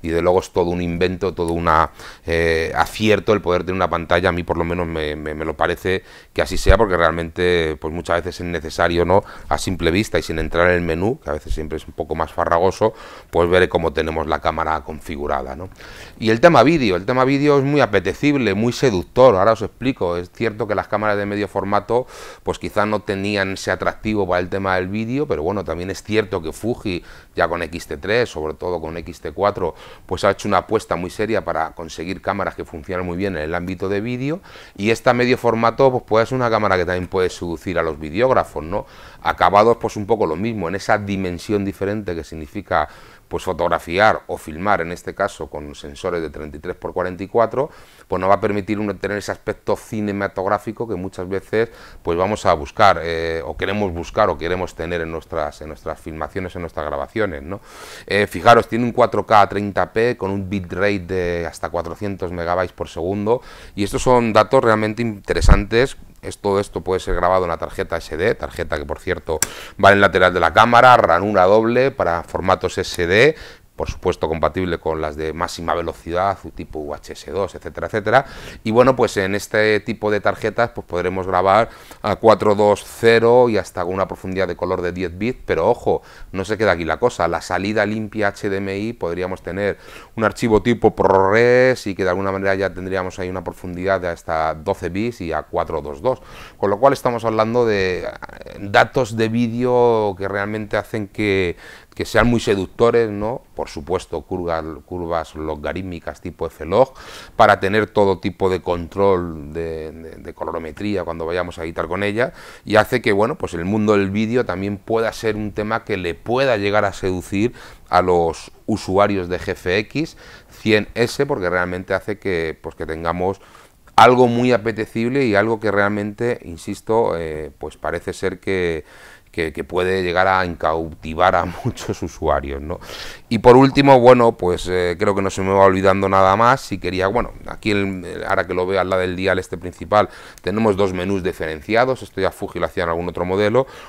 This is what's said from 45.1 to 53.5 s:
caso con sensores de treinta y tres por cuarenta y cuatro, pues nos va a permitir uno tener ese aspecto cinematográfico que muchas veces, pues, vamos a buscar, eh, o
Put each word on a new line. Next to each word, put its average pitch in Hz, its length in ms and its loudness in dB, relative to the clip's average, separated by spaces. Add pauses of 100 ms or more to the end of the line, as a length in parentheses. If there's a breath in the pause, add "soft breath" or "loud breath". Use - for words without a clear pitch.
caso 95 340 -4
con 73 260 -12
sensores 82 460 -6
de 80 80 -4
treinta 76 300 -12
y - 20 -20
tres 87 160 -10
por 85 160 -10
cuarenta 92 320 -4
y 92 40 -10
cuatro, 117 420 0 (360 loud breath)
pues 92 140 -4
nos 92 80 0
va 101 60 6
a 98 60 2
permitir 104 380 -2
uno 104 160 -2
tener 98 220 -4
ese 101 160 -6
aspecto - 420 -6
cinematográfico 101 1120 -4
que 107 100 -6
muchas 92 320 -10
veces, 107 420 -2 (320 loud breath)
pues, 85 160 -2
vamos 98 260 0
a 95 80 4
buscar, 82 500 2
eh, 82 420 -4
o 78 120 -8